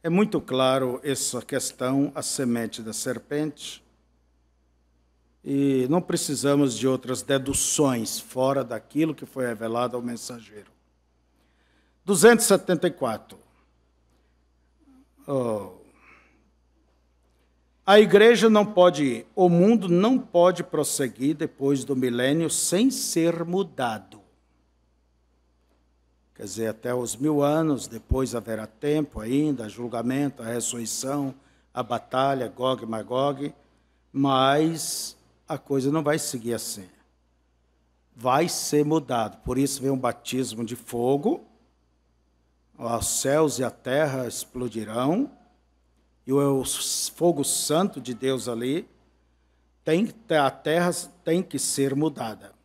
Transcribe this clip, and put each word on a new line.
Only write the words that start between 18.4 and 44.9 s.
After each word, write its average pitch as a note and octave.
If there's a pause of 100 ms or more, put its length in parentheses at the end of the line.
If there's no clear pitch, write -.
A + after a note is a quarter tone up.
não G#3
pode, D3 (100)
o F3+
mundo F#3
não G3+
pode F3
prosseguir C#3
depois C#3+
do C#3
milênio C3
sem G#3
ser E3+
mudado. C#3 (2000)
Quer -
dizer, G#2+
até B2
os A#2+
mil C#3+
anos, D3
depois A#2+
haverá A2
tempo D3
ainda, B2+
julgamento, A#2+
a A2+
ressurreição, B2 (380)
a B2+
batalha, B2+
Gog B2
e -
Magog, B2+ (600)
mas C#3 (280)
a D#3
coisa C#3
não D#3
vai D3
seguir A#2+
assim. G#2 (1300)
Vai B2+
ser -
mudado. C3
Por B2+
isso C3+
vem C3+
um C3+
batismo B2
de A#2
fogo, C#3 (1300)
os A#2
céus C#3+
e C3
a A#2+
terra C3+
explodirão, B2 (960)